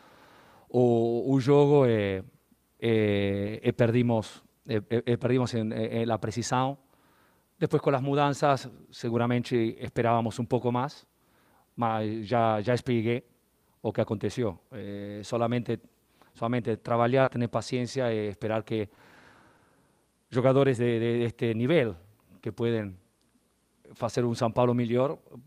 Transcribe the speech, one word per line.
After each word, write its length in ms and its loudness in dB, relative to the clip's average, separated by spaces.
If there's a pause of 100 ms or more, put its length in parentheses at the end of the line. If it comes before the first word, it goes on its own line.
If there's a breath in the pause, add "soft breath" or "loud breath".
(680 soft breath)
o, 580 2
o 120 2
jogo 480 6
e, 360 0 (560)
e, 800 0
e 140 0
perdimos, 680 2 (200)
e, 160 -4
e, 240 -2
e 140 0
perdimos 380 0
en, 200 -2
en, 280 -4
en 40 -2
la 120 -2
precisión. 600 -2 (800 soft breath)
Después, 220 0
con 100 2
las 120 0
mudanzas, 640 0 (220)
seguramente 920 0
esperábamos 540 0
un 80 -4
poco 260 0
más, 360 -6 (680 soft breath)
mas 300 -2 (240)
ya, 300 2
ya 140 0
expliqué 520 0 (560)
o 100 -2
que 100 0
aconteció. 600 -4 (100)
Eh, 520 -12
solamente, 560 -2 (540 soft breath)
solamente 440 -2
trabajar, 520 2
tener 200 -2
paciencia 640 -4
e 160 -2
esperar 340 -4
que 260 -4 (1400 soft breath)
jugadores 460 2
de, 220 0
de, 180 0
de 80 0
este 300 -4
nivel 400 0 (460)
que 100 -8
pueden 460 -4 (1040)
hacer 240 -2
un 120 -2
São 180 -2
Paulo 220 2
mejor 420 0 (300)